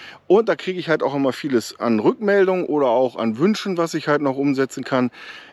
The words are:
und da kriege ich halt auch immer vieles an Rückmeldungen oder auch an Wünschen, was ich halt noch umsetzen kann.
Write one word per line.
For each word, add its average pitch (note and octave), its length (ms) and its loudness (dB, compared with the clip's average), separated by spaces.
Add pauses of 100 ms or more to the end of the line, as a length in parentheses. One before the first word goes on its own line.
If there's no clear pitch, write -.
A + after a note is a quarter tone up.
(280)
und A3 220 4
da E3+ 60 0
kriege F#3 220 -6
ich E3 100 -8
halt D#3 140 0
auch C3+ 140 -2
immer C#3 180 0
vieles C3 460 -2
an A2+ 180 2
Rückmeldungen F#3+ 680 2
oder C#3+ 220 0
auch B2 260 2
an A2+ 240 -2
Wünschen, G3 360 0
was E3+ 200 -2
ich D3+ 120 -4
halt D3 140 2
noch C3+ 160 -2
umsetzen C3+ 460 -2
kann. B2+ 260 0 (440)